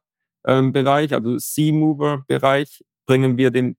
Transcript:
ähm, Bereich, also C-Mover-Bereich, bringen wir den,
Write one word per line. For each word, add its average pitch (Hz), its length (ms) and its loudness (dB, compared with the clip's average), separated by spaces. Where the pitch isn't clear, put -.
ähm, 131 260 2
Bereich, 143 420 0
also 120 240 -2
C-Mover-Bereich, 147 1500 -2
bringen 131 320 2
wir 127 140 2
den, 127 280 -2